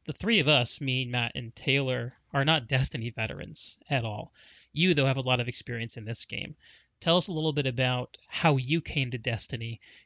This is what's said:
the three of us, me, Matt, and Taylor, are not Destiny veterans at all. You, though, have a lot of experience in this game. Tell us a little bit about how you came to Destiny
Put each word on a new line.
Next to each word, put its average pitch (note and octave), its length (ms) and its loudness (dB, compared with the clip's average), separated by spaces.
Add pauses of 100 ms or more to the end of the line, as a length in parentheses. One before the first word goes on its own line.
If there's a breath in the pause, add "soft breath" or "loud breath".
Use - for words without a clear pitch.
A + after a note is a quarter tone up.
the D3+ 80 -4
three G#3+ 260 2
of C3+ 80 2
us, C#3+ 320 4
me, C3 260 0
Matt, A#2+ 300 -2
and A#2+ 200 -8
Taylor, B2+ 580 0 (200)
are C#3 120 4
not D3 240 2
Destiny B2+ 400 0
veterans - 720 -4 (100)
at B2 160 0
all. G#2 260 -6 (400 loud breath)
You, E3+ 220 4
though, C#3+ 120 4
have C3+ 120 2
a C3+ 40 -2
lot B2+ 200 2
of A#2+ 80 -4
experience A#2 480 -8
in G#2+ 80 -10
this A2+ 180 -4
game. - 320 -10 (460 loud breath)
Tell E3+ 160 4
us F3 100 2
a F#3 60 -6
little D#3 180 0
bit C#3 160 0
about B2+ 500 0 (100)
how D#3 280 4
you C3 240 2
came C3 320 -2
to B2+ 60 -4
Destiny A2+ 640 -4 (240 loud breath)